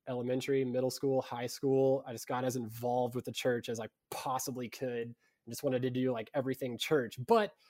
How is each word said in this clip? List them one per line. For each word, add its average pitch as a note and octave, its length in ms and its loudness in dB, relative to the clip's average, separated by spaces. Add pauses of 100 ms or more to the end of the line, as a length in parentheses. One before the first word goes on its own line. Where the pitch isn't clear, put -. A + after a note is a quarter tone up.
elementary, C3 600 0
middle B2+ 240 2
school, C3 320 0
high B2 240 -4
school, C3+ 600 4
I B2+ 60 -6
just - 160 -8
got B2+ 160 0
as B2+ 120 0
involved A#2+ 580 -2
with B2 100 -4
the B2 80 -6
church B2 380 0
as A#2 100 -4
I A2 60 -6 (240)
possibly B2+ 580 -4
could A#2+ 400 -4
and A#2+ 60 -12 (340)
just A#2 140 -8
wanted B2+ 200 2
to C3 80 2
do, B2+ 220 2
like, A2 220 -4
everything B2+ 420 -2
church. B2 400 2 (100)
But G#3+ 280 4 (160)